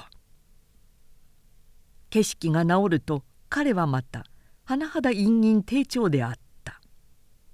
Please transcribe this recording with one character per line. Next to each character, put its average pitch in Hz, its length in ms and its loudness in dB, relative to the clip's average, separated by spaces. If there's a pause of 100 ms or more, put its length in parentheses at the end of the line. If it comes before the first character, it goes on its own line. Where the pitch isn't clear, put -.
(2000)
景 220 140 2
色 - 280 -4
が 165 140 2
直 185 240 4
る 160 120 0
と、 147 240 -6 (260)
彼 285 220 0
は 175 140 0
ま 131 160 -2
た、 117 220 -14 (420)
甚 302 340 -4
だ 254 100 0
陰 202 140 0
陰 220 380 4
低 269 220 -2
調 233 240 -2
で 139 160 0
あ 117 60 -4
っ - 20 -6 (320)
た。 - 160 -16 (720)